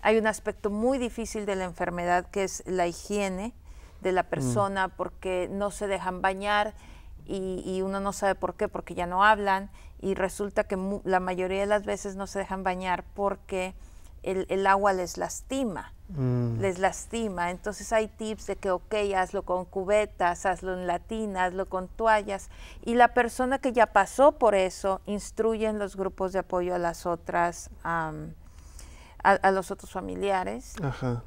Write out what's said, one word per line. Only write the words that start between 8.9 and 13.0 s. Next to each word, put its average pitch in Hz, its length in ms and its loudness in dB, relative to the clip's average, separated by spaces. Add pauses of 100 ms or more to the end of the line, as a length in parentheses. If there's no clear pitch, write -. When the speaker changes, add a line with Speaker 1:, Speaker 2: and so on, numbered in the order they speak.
Speaker 1:
ya 180 140 -2
no 185 160 2
hablan, 202 460 4 (300)
y 196 140 -2
resulta 190 520 0
que 202 100 -2
mu-, 190 300 -4
la 185 140 4
mayoría 185 420 -2
de 202 40 2
las 202 200 2
veces 202 300 -4
no 190 120 -6
se - 120 -8
dejan 190 240 -4
bañar 180 400 0 (120)